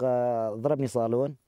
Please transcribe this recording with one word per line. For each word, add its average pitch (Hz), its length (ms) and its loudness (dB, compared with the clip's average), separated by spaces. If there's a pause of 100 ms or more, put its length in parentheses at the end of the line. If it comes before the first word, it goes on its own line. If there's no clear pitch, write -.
آه، 123 520 0
ضربني 135 320 0
صالون 120 480 0 (120)